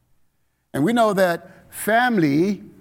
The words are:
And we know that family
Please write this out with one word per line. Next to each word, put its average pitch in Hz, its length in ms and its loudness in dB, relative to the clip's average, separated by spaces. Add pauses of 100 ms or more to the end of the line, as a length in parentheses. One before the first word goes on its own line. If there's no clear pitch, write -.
(720)
And 135 120 -2
we 226 80 0
know 226 180 2
that 175 580 -2
family 202 920 0 (180)